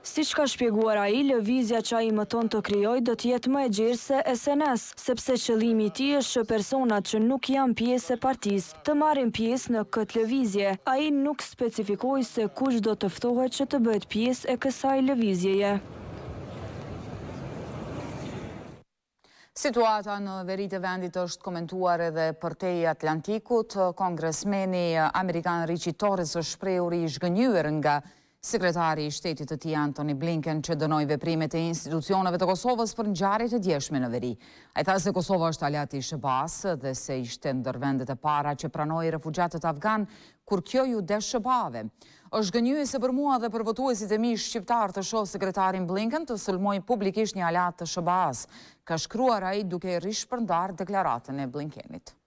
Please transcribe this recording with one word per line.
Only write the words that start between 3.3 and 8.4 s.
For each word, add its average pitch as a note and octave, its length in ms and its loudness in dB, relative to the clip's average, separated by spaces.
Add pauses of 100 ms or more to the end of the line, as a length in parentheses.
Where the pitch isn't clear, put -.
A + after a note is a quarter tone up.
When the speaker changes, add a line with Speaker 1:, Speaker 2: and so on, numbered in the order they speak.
Speaker 1:
më C#4 140 2
e A#3+ 100 2
gjerë A3+ 240 4
se C4+ 200 2 (120)
S B3 220 0
N D4 160 4
S, - 260 -2
sepse B3+ 400 0
qëllimi A3 540 2
i - 20 -4
tij C#4 300 2
është - 160 -2
që A3+ 100 2
personat A3+ 640 2
që A3 140 2
nuk C4 260 2
janë C4 240 4
pjesë B3 400 2
e A#3 80 -10
partisë G#3 640 0